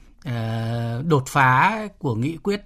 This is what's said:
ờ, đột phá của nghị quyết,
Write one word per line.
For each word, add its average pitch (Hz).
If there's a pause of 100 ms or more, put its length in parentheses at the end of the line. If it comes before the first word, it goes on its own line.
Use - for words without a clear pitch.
(260)
ờ, 117
đột 143
phá 151 (120)
của 120
nghị 147
quyết, 202